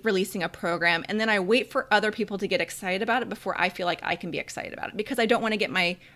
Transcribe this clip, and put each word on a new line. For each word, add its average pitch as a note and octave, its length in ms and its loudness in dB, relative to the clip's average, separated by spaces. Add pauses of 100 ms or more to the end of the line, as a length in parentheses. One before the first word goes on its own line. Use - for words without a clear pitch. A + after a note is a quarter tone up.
releasing F#3+ 400 0
a E3+ 40 0
program, E3+ 600 0
and G#3+ 120 0
then A3 80 2
I G#3 120 4
wait A#3 320 2
for - 180 -2
other G#3+ 220 4
people G#3 260 -4
to G3 80 -2
get F#3 140 2
excited F#3 420 -4
about A#3 200 2
it A3 60 -6
before G3 320 -4
I F3+ 80 4
feel F#3 180 -6
like F3 180 0
I - 100 -2
can F3 160 -6
be D3 80 -4
excited - 340 -8
about - 180 -8
it - 60 -14
because G#3+ 220 -2
I A3+ 80 4
don't A3+ 160 4
wanna G#3+ 140 0
get - 140 -2
my F3+ 260 0 (200)